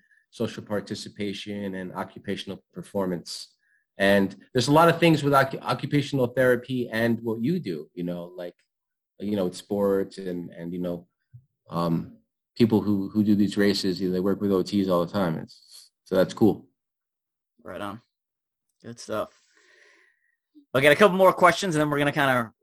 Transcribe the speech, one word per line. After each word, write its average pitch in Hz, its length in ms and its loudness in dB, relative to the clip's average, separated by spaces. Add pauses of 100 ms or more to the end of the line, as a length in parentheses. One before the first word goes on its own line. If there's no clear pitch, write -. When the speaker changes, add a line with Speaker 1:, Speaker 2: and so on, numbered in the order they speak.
(320)
Speaker 1:
social 110 320 -8
participation, 101 1120 -8
and 92 180 -10
occupational 95 680 -10 (100)
performance. 90 800 -8 (440)
And 98 380 2 (180)
there's 120 140 0
a 143 60 2
lot 165 160 8
of 165 100 2
things 160 240 4
with 139 100 2
occu-, 135 280 2
occupational 135 680 -2
therapy 123 640 0
and 113 320 0
what 113 200 -4
you 165 180 0
do, 85 340 -8
you 87 100 -10
know, 87 320 -8
like, 87 200 -12 (640)
you 104 160 -4
know, 95 100 0
with 87 100 -4
sports 98 600 -2
and, 87 320 -8
and, 87 240 -12
you 90 60 -8
know, 87 280 -6 (600)
um, 85 480 -2 (400)
people 110 240 4
who, 98 280 -2
who 107 140 0
do 104 120 4
these 98 200 0
races, 98 460 0
you 95 60 -2
know, 90 60 -2
they 92 60 0
work 95 220 0
with 101 100 0
O 92 120 2
Ts 98 260 0
all 87 160 2
the 85 60 -12
time. 92 260 -2
It's, - 540 -18 (120)
so - 120 -4
that's 92 200 0
cool. - 320 2 (960)
Speaker 2:
Right 92 180 -12
on. 104 180 -10 (840)
Good 117 160 -18
stuff. - 300 -8 (1400)
I 131 80 2
got 147 100 8
a 147 40 8
couple 190 220 4
more 185 160 6
questions 175 420 2
and 151 60 2
then 151 80 0
we're 143 80 0
gonna 143 140 0
kinda 131 400 0 (120)